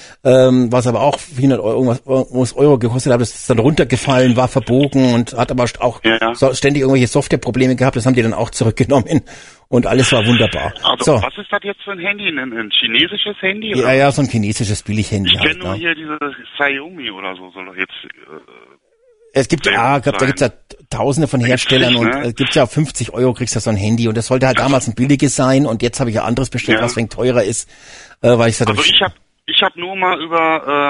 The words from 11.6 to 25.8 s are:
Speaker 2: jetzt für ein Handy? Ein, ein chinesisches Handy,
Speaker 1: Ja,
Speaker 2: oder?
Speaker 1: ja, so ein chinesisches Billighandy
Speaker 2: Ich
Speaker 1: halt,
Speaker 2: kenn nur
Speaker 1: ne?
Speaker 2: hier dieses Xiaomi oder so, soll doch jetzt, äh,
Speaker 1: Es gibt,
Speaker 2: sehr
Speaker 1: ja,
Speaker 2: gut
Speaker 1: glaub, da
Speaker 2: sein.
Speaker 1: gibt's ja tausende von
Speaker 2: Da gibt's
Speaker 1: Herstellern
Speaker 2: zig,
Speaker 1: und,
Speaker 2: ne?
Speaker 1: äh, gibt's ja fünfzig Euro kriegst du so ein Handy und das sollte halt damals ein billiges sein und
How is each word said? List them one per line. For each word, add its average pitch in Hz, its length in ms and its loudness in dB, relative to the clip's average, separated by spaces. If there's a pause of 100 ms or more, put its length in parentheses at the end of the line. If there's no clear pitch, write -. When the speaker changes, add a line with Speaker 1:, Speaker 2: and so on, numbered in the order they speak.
Speaker 2:
jetzt 202 200 -8
für 202 100 -10
ein 185 60 -10
Handy? 202 280 -6
Ein, 156 100 -4 (160)
ein 113 160 -8 (100)
chinesisches 143 640 -2
Handy, 208 300 -4
Speaker 1:
Ja, 170 60 -2
Speaker 2:
oder? 127 180 2
Speaker 1:
ja, 139 160 4
so 147 100 0
ein 135 80 0
chinesisches 107 540 -2
Billighandy 104 500 -2
Speaker 2:
Ich - 60 -2
Speaker 1:
halt, 151 140 0
Speaker 2:
kenn 180 60 -10
nur 185 120 -6
Speaker 1:
ne? 190 60 -4
Speaker 2:
hier 165 180 -2
dieses 151 220 -10 (400)
Xiaomi 143 520 -4
oder 95 260 -10
so, 92 160 -18
soll 92 140 -16
doch 92 100 -18
jetzt, 92 160 -8 (140)
äh, - 340 -20 (920)
Speaker 1:
Es 135 160 2
gibt, 160 160 -2
Speaker 2:
sehr 101 80 2
Speaker 1:
ja, 120 220 2
Speaker 2:
gut 135 80 -2
Speaker 1:
glaub, 139 120 -2
da 98 40 -4
Speaker 2:
sein. 131 80 0
Speaker 1:
gibt's 139 140 -2
ja 123 80 2 (400)
tausende 131 380 -2
von 131 140 -2
Speaker 2:
Da 117 60 0
gibt's 127 160 0
Speaker 1:
Herstellern 131 300 2
Speaker 2:
zig, 120 60 0
Speaker 1:
und, 110 120 2
Speaker 2:
ne? 139 160 -4
Speaker 1:
äh, 117 60 -4
gibt's 127 220 -4
ja 143 120 4
fünfzig - 460 -4
Euro 123 200 2
kriegst - 220 -6
du 117 40 -2
so 117 120 -4
ein 107 40 0
Handy 113 320 0
und 107 80 -2
das 113 120 -4
sollte 131 200 2
halt 131 120 2
damals 131 280 0
ein 113 80 -6
billiges 131 400 2
sein 135 300 2
und 113 160 -2